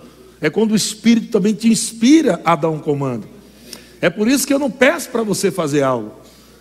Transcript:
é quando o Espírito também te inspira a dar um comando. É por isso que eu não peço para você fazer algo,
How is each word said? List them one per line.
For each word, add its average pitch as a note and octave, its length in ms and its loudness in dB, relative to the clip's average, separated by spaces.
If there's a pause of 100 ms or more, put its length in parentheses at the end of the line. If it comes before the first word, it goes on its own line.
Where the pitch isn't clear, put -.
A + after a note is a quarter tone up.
(400)
é D3+ 80 -2
quando G#3 220 0
o G#3+ 60 2
Espírito - 560 0
também G#3 200 2
te A3+ 140 -4
inspira A3+ 800 2
a E3 100 2
dar D#3+ 160 0
um D#3 80 -4
comando. C#3 480 -4 (760)
É - 80 0
por G#3+ 200 0
isso C4+ 180 0
que C#4 80 0
eu C#4 60 2
não C#4+ 100 -2
peço D4 400 0
para A3+ 140 -4
você F#3+ 260 -2
fazer D3 320 -2
algo, A#2+ 300 -2 (480)